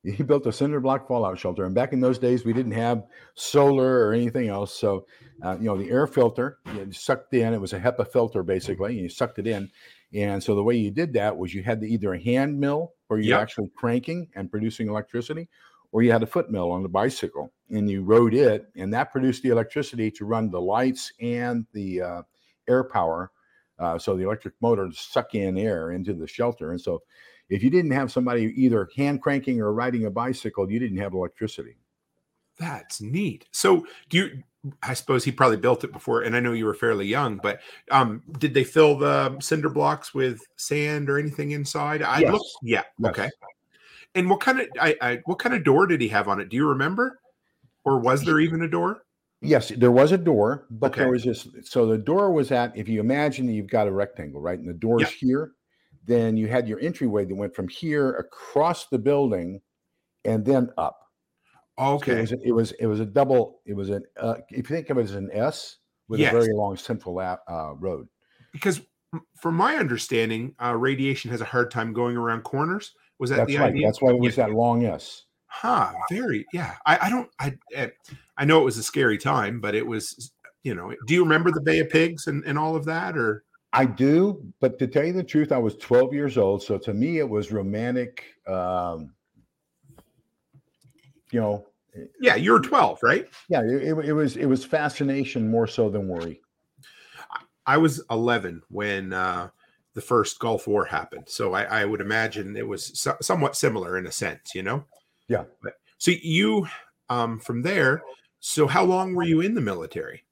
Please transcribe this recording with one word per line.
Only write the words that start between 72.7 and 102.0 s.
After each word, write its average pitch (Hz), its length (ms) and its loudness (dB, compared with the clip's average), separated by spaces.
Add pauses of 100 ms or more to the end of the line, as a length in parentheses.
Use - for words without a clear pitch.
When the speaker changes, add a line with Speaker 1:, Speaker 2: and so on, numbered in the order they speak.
Speaker 2:
Was 127 120 -4
that 135 60 2
Speaker 1:
That's 117 160 2
Speaker 2:
the 143 60 0
Speaker 1:
right. 135 100 4
Speaker 2:
idea? 104 180 0
Speaker 1:
That's 110 160 0
why 127 80 6
it 123 80 4
was 120 180 2
Speaker 2:
Yeah. 117 120 2
Speaker 1:
that 107 60 -2
long 117 300 2
S. - 400 -6 (280)
Speaker 2:
Huh, 226 400 0 (160)
very, 185 440 -4
yeah. 170 240 -8 (100)
I, 165 160 6
I 196 80 0
don't, 240 180 -2 (120)
I, 139 120 -4 (240)
I, 135 140 -4 (460)
I 139 80 -2
know 156 160 8
it 135 40 4
was 117 140 0
a 107 60 -6
scary 120 340 2
time, 120 420 -2
but 104 140 -4
it 117 100 0
was, 117 480 -8 (300)
you 117 140 -6
know, 92 180 -10 (120)
do 143 60 0
you 175 120 4
remember 165 260 4
the 160 100 -2
Bay 160 200 2
of 156 100 0
Pigs 165 380 2
and, 147 160 -4
and 143 120 -2
all 156 200 0
of 147 80 -4
that, 165 340 -4
or? 107 240 -2 (300)
Speaker 1:
I 131 120 4
do, 147 560 2 (200)
but - 180 2
to 131 80 0
tell 143 180 0
you 175 80 -2
the 185 120 -4
truth, 151 260 0
I 139 80 2
was 110 180 0
twelve 131 380 4
years 143 240 -2
old. 98 240 2
So 98 160 -2
to 101 160 -6
me, 151 240 0
it 143 100 -2
was 104 220 -4
romantic, 113 760 -4 (200)
um, 90 640 -4 (2250)
you 117 80 0
know, 104 260 -2 (540)
Speaker 2:
Yeah, 254 160 4
you 113 160 4
were 165 80 8
twelve, 151 420 2
right? 135 260 2 (200)
Speaker 1:
Yeah, 143 140 2
it, 127 200 0
it, 156 240 -2
it 151 60 0
was, 151 240 0
it - 100 -2
was 131 180 2
fascination 139 840 0
more 117 160 2
so 110 240 2
than 98 180 -4
worry. 85 320 -8 (920)
Speaker 2:
I, - 440 -2
I - 40 6
was 160 320 4
eleven 110 580 0
when, 98 440 -4
uh, 92 380 -4 (440)
the - 60 -10
first - 380 0
Gulf 113 300 -4
War 101 160 2
happened, - 440 -8
so 98 240 -4
I, 98 100 -2 (180)
I 101 40 2
would 104 160 -2